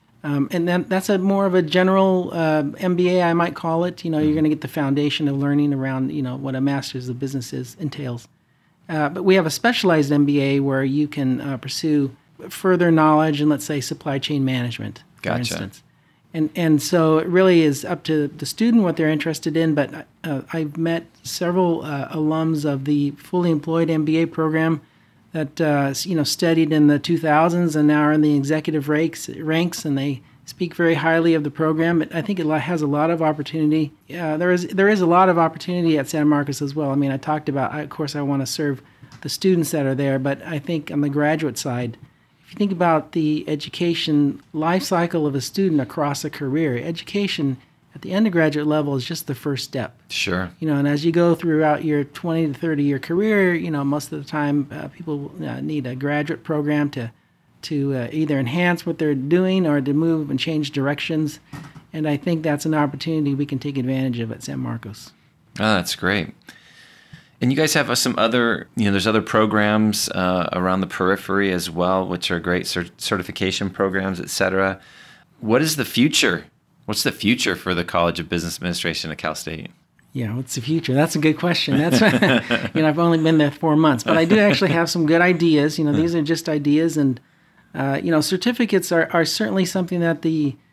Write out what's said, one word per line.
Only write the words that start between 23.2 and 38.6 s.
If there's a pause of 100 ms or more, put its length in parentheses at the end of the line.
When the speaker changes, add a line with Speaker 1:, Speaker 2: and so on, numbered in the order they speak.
Speaker 1:
employed
M
B
A
program (500)
that,
uh,
s-,
you
know,
studied
in
the
two
thousands
and
now
are
in
the
executive
ranks,
ranks,
and
they (240)
speak
very
highly
of
the
program.
But
I
think
it
li-, (140)
has
a
lot
of
opportunity. (180)
Uh,
there
is,
there
is
a
lot
of
opportunity
at
San
Marcos
as
well.
I
mean,
I
talked
about,
I,
of
course,
I
wanna
serve (400)